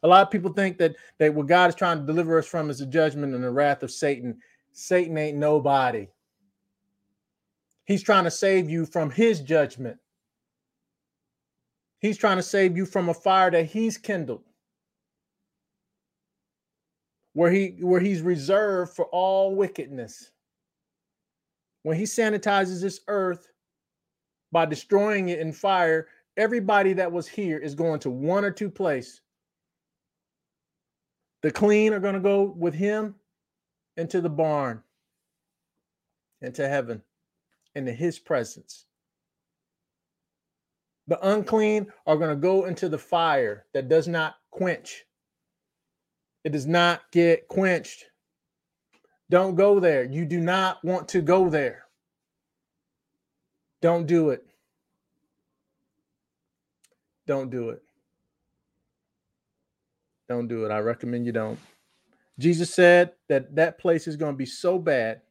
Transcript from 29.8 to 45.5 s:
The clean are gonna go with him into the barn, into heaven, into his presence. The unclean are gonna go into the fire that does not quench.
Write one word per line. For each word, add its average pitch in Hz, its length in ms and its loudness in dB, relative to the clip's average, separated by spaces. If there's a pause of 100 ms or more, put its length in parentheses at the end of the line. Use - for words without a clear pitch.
The 156 80 0
clean 208 440 2
are 202 60 -2
gonna 196 200 -2
go 196 240 2
with 175 320 -4
him 208 400 -4 (800)
into 170 260 -4
the 170 80 -2
barn, 147 540 -4 (1600)
into 135 260 -6
heaven, 120 340 -4 (720)
into 131 180 -8
his 156 280 -6
presence. - 640 -8 (2250)
The 170 180 -2
unclean 214 600 0 (180)
are 156 120 2
gonna 156 180 0
go 185 300 2
into 180 240 -4
the 151 80 -4
fire 139 760 0
that 135 140 -4
does 160 220 2
not 160 260 -2 (160)
quench. - 540 -6 (1400)